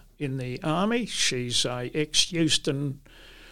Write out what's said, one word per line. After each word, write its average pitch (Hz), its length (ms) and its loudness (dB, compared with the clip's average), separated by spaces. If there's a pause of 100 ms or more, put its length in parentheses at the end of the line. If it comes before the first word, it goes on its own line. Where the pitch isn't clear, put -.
(180)
in 135 200 -4
the 123 240 -6
Army. 202 420 0
She's 123 600 0
a 123 280 -4
ex-Euston, 151 1080 2 (520)